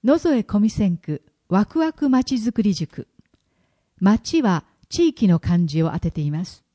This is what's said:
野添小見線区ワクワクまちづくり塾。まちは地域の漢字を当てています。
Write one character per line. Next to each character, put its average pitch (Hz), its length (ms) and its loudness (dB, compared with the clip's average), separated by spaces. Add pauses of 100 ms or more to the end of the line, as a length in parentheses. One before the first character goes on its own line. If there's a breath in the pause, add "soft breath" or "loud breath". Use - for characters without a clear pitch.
野 277 160 2
添 269 240 0
小 - 160 -2
見 214 100 2
線 185 280 -2
区 - 260 -10 (260)
ワ 196 160 2
ク - 140 -4
ワ 320 140 0
ク 285 160 -2
ま 254 140 2
ち 269 120 -4
づ 226 160 -2
く 226 100 -2
り 202 120 2
塾。 - 340 -8 (920)
ま 208 200 4
ち - 220 -2
は 185 220 0 (260)
地 339 200 2
域 - 180 0
の 170 120 4
漢 175 260 0
字 156 180 -2
を 156 80 -2
当 165 80 -6
て 165 120 -4
て 160 100 -8
い 147 100 -2
ま 160 140 -6
す。 - 180 -20 (120)